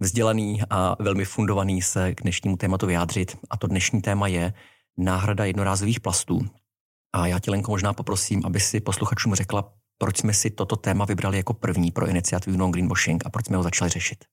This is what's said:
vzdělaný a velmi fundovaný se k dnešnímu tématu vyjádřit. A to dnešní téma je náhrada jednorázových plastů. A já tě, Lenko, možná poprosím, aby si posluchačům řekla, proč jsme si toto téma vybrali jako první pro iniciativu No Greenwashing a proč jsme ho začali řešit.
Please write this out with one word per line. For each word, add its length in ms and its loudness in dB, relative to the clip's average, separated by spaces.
vzdělaný 600 2
a 320 0
velmi 220 2
fundovaný 580 0
se 320 0
k 80 -10
dnešnímu 340 0
tématu 300 0
vyjádřit. 500 0
A 60 -4
to 100 -2
dnešní 360 0
téma 240 0
je 260 0
náhrada 480 2
jednorázových 560 0
plastů. 400 -2
A 140 0
já 120 0
tě, 120 -2
Lenko, 200 0
možná 220 0
poprosím, 520 -2
aby 160 0
si 200 0
posluchačům 540 0
řekla, 380 -2
proč 200 0
jsme 160 2
si 160 2
toto 260 -2
téma 280 0
vybrali 320 0
jako 180 0
první 360 0
pro 160 0
iniciativu 500 0
No 140 2
Greenwashing 560 0
a 40 -6
proč 160 -4
jsme 100 0
ho 60 2
začali 280 0
řešit. 420 -6